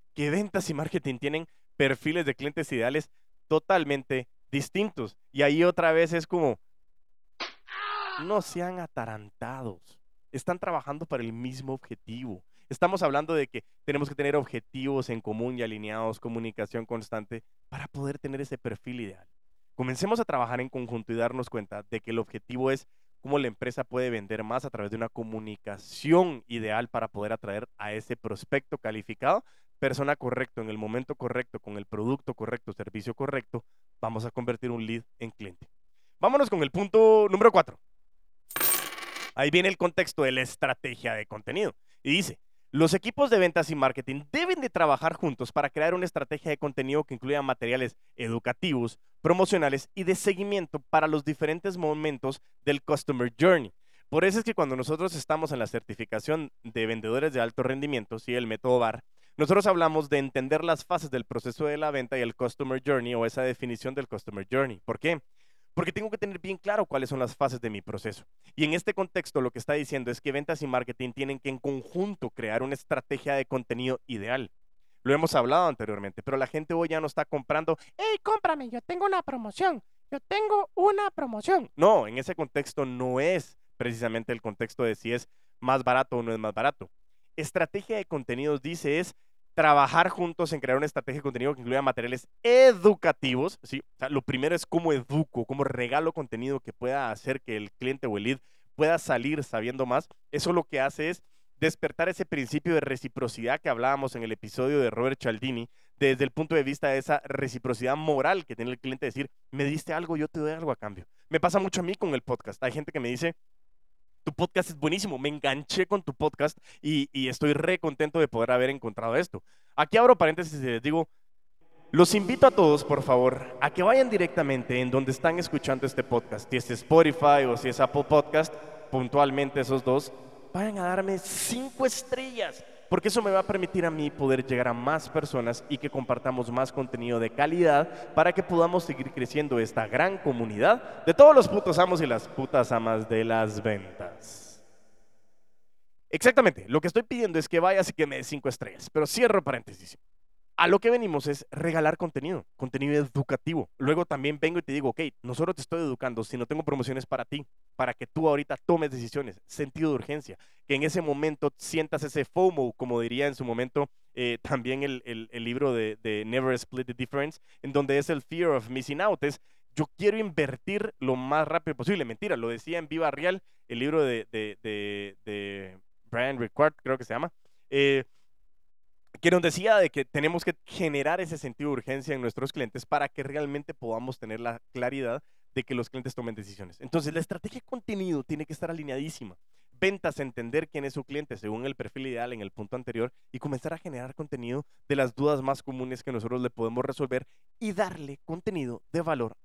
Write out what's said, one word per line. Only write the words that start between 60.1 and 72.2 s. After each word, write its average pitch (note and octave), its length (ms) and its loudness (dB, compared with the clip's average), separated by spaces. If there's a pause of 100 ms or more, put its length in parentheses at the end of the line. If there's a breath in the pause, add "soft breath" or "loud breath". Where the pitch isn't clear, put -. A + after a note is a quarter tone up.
entender C#3 440 0
las E3 220 0
fases D#3 260 -4
del B2+ 140 -2
proceso A#2+ 400 -6
de D3 120 -2
la D3+ 140 -2
venta C3 280 -2
y - 20 0
el A#2 160 -2
Customer C3 500 -4
Journey B2 300 0
o A#2 100 2
esa B2+ 160 -2
definición B2+ 540 -4
del C3+ 100 -4
Customer G2+ 420 -10
Journey. B2+ 360 0
¿Por A2+ 160 -4
qué? D#3 200 0 (520)
Porque E3+ 200 -2
tengo G#3+ 180 -6
que A3 80 -6
tener G3 220 -6
bien F#3+ 160 -6
claro G#3 280 0
cuáles C3 240 -2
son C3+ 120 -2
las B2 160 -2
fases B2+ 240 0
de A2+ 100 -4
mi G2+ 100 -8
proceso. G#2 440 -10 (320 soft breath)
Y D3+ 80 0
en D3+ 100 2
este F3+ 180 -2
contexto F#3 480 -4
lo B2 120 -2
que A#2+ 80 -10
está D3 140 -2
diciendo C3+ 360 -4
es A#2 100 -6
que C#3 120 -4
ventas D3 300 -4
y C#3+ 40 -4
marketing B2 460 -4
tienen C#3 260 -6
que C#3 100 -10
en C3+ 100 -4
conjunto E3+ 720 -6